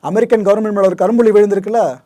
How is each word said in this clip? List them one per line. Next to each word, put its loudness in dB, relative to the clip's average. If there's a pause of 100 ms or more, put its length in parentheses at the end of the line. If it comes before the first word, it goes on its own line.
அமெரிக்கன் 0
கவர்மெண்ட் 0
மேல 2
ஒரு -4
கரும்புள்ளி 2
விழுந்திருக்குல்ல 0 (240)